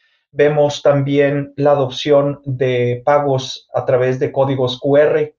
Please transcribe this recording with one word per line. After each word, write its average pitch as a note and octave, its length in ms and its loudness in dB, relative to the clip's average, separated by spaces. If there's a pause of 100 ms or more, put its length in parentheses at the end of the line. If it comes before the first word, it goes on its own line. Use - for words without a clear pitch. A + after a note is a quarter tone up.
(320)
Vemos D3 500 0
también C#3+ 720 0
la C#3+ 160 2
adopción C#3+ 760 0
de B2 600 -2
pagos C#3+ 680 -2
a B2 120 -4
través B2+ 340 0
de C#3 120 -4
códigos C3+ 480 -2
Q C#3 180 0
R. D3+ 420 0